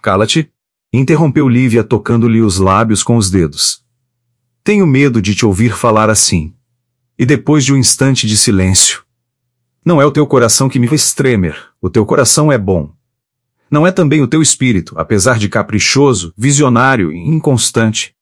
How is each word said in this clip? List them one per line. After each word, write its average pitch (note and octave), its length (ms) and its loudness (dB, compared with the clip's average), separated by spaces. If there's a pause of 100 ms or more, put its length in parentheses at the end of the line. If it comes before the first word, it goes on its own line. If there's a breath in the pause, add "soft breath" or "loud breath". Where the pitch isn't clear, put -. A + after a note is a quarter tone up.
"Cala-te", G#2+ 480 -2 (440)
interrompeu C#3+ 560 2
Lívia A#2+ 340 2
tocando-lhe A2+ 580 0
os G2 160 0
lábios G2 460 0
com A#2+ 140 0
os G2 120 0
dedos. E2 540 -4 (800)
"Tenho G3+ 240 2
medo C3 340 2
de G2 140 -2
te - 100 -2
ouvir G#2 280 0
falar G#2+ 360 0
assim." E2+ 440 -2 (680)
E C#3 60 2
depois C#3+ 400 0
de C#3 80 0
um C#3 40 2
instante C3+ 500 0
de G#2+ 100 -2
silêncio. F#2 680 0 (800)
"Não E3+ 160 2
é C#3 60 4
o D3 60 2
teu D3 160 0
coração C3 420 2
que C3+ 80 -4
me A#2+ 100 0
fez - 280 -2
tremer, G#2+ 420 -2 (240)
o F#2 80 -4
teu G#2+ 160 0
coração D3+ 460 0
é C3 80 2
bom. F2+ 320 -2 (800)
Não D3+ 160 2
é F#3 40 2
também D#3 300 0
o B2 60 0
teu D#3 140 0
espírito, A#2+ 560 -2
apesar G#2+ 420 0
de G#2 100 -2
caprichoso, G#2+ 880 -2
visionário B2+ 720 0
e E2 60 -12
inconstante. B2 1040 -2